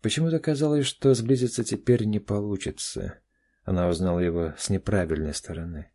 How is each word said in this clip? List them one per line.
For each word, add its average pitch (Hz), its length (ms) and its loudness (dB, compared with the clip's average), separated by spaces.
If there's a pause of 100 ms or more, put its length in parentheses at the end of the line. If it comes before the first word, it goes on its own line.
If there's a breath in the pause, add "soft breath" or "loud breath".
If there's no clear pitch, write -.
Почему-то 160 380 0
казалось, 147 460 2
что 135 280 4
сблизиться 120 500 2
теперь 117 420 2
не 107 140 0
получится. 101 1000 -6 (440)
Она 90 240 0
узнала 87 320 2
его 85 380 0
с - 120 -8
неправильной 80 640 0
стороны. 82 600 -10